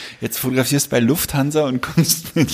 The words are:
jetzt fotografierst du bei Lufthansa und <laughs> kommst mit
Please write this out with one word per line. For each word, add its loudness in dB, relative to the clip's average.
jetzt -6
fotografierst 0
du -14
bei 2
Lufthansa 0
und -2
<laughs> -
kommst 0
mit 2